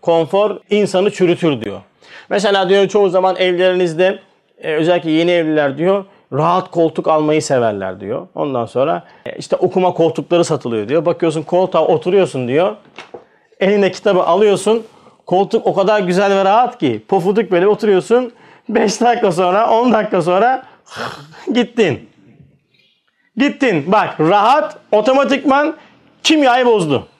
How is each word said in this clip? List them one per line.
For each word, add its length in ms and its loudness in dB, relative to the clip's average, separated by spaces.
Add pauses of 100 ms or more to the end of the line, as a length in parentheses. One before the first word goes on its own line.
"Konfor 560 0 (120)
insanı 420 0
çürütür." 500 0
diyor. 200 -10 (480)
Mesela 400 0
diyor, 180 4
çoğu 220 2
zaman 260 0
evlerinizde 840 0 (380)
E, 160 -6
özellikle 380 0
yeni 200 2
evliler 460 0
diyor, 280 0 (280)
rahat 380 -2
koltuk 360 -2
almayı 340 0
severler 580 -2
diyor. 360 -10
Ondan 300 -4
sonra, 380 -4 (220)
e, 120 -12
işte 180 -6
okuma 380 0
koltukları 520 0
satılıyor 420 -4
diyor. 180 -2
Bakıyorsun 380 -2
koltuğa 440 0
oturuyorsun 600 0
diyor. 280 0 (840)
Eline 320 2
kitabı 320 0
alıyorsun. 600 0 (420)
Koltuk 420 0
o 60 -2
kadar 260 2
güzel 360 0
ve 100 2
rahat 340 2
ki 280 -2
pofuduk 440 0
böyle 160 2
oturuyorsun. 680 0 (360)
Beş 320 0
dakika 300 2
sonra, 380 0
on 240 2
dakika 280 0
sonra 420 0 (440)
<laughs> 460 -12
gittin. 560 -2 (1300)
Gittin. 540 0
Bak, 280 0
rahat 580 2 (140)
otomatikman 840 0 (480)
kimyayı 420 2
bozdu. 420 0 (120)